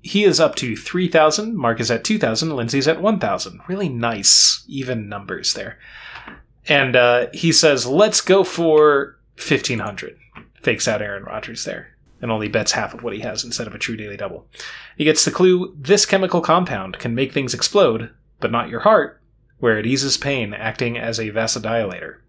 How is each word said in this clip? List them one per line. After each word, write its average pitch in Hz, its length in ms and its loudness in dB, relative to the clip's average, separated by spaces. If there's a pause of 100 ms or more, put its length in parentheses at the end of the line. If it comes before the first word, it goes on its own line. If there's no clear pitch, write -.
He 202 240 0
is 160 140 6
up 151 160 4
to 117 200 -4
three 180 320 -4
thousand. 170 480 2
Mark 117 240 0
is 113 100 -2
at 113 140 0
two 214 140 0
thousand. 139 380 -2
Lindsay's 127 320 0
at 156 140 0
one 202 180 2
thousand. 98 500 -4
Really 190 200 -4
nice, 117 800 2
even 123 400 -6
numbers 98 460 -6
there. 90 260 -10 (880)
And, 135 280 2
uh, 120 380 4
he 165 200 0
says, 135 340 4
"Let's 180 340 4
go 190 220 4
for 151 760 2 (200)
fifteen 123 420 -2
hundred." - 380 -10 (380)
Fakes - 320 -2
out 107 140 -2
Aaron 101 220 -10
Rodgers - 400 -12
there - 320 -12 (260)
and 117 100 -6
only 107 160 -2
bets 104 260 0
half 104 200 -4
of 117 80 -16
what 113 120 -8
he 107 80 -10
has - 220 -8
instead 120 220 -8
of 104 80 -14
a - 60 -16
true 117 180 -6
Daily 104 200 -12
Double. 87 280 -10 (520)
He 151 80 -2
gets 156 180 4
the - 80 0
clue, 180 480 4
"This 175 260 2
chemical 190 360 2
compound 135 580 0
can 117 160 -4
make 135 160 -2
things 131 220 -2
explode, 113 580 2 (300)
but 110 100 -2
not 120 180 -2
your 113 120 -8
heart, 202 400 2 (380)
where 110 200 2
it 110 80 -4
eases 135 300 0
pain, 123 360 -4
acting 117 440 -6
as 113 200 -6
a 110 140 -6
vasodilator." 110 840 -4 (120)